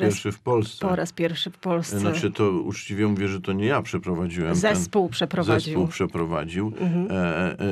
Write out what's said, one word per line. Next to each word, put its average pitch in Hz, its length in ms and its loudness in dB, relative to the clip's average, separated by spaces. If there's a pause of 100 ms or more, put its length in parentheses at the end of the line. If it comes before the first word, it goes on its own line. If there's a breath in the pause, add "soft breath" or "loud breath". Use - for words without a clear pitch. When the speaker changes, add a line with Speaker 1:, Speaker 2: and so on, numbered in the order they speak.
Speaker 1:
pierwszy 101 240 0
w - 80 -8
Polsce. 120 480 0
Speaker 2:
Po 185 80 2
raz 170 180 -4
pierwszy 165 380 -2
w - 60 -20
Polsce. 170 420 -2
Speaker 1:
Znaczy, 101 320 0
to 101 200 2
uczciwie 98 560 -2
mówię, 101 200 2
że 95 140 -2
to 95 120 -2
nie 101 120 0
ja 127 160 2
przeprowadziłem 87 680 -2
ten 85 60 2
Speaker 2:
Zespół 185 540 2
przeprowadził. 165 500 2 (140)
Speaker 1:
Zespół 175 140 2
przeprowadził. 85 800 -2 (120)
Speaker 2:
Mhm. 175 320 0
Speaker 1:
E, 90 480 0 (120)